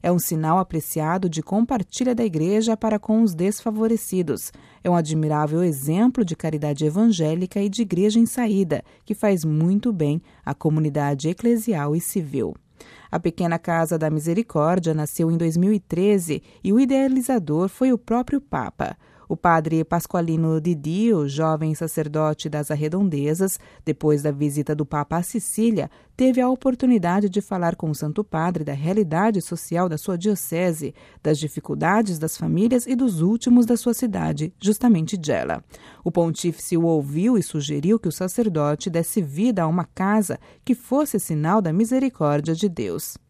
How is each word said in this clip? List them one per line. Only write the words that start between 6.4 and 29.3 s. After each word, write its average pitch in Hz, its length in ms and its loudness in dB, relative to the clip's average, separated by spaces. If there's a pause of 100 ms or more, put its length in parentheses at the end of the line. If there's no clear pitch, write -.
evangélica 180 760 0
e 202 60 0
de 196 140 -4
igreja 208 380 2
em 233 60 6
saída, 196 580 0 (200)
que 208 120 -6
faz 196 280 0
muito 170 480 0
bem 160 300 -2 (240)
à 139 80 -4
comunidade 147 760 -2
eclesial 190 680 0
e 170 40 0
civil. 135 560 -4 (560)
A 165 80 -2
Pequena 170 380 -2
Casa 165 400 0
da 156 120 0
Misericórdia 165 840 0
nasceu 160 380 0
em 165 40 2
dois 165 220 0
mil 190 160 4
e 202 60 0
treze 180 640 0 (200)
e 190 80 0
o 226 80 6
idealizador 254 880 2
foi 254 240 2
o 226 60 4
próprio 247 420 -2
Papa. - 560 -6 (340)
O 165 60 -2
padre 160 480 2
Pasqualino 165 800 0
Di 175 120 0
Dio, 165 540 0
jovem 156 480 0
sacerdote 156 720 -2
das 147 240 -4
Arredondezas, 156 880 0 (240)
depois 151 380 0
da 151 100 0
visita 143 420 -2
do 151 120 -2
Papa 147 320 -4
à 175 40 0
Sicília, 220 720 -2 (240)
teve 254 240 4
a 247 80 2
oportunidade 233 840 2
de 196 120 -2
falar 175 340 -2
com 165 140 -4
o 147 60 -2
Santo 156 280 -4
Padre 165 400 -2
da 147 80 -6
realidade 175 720 0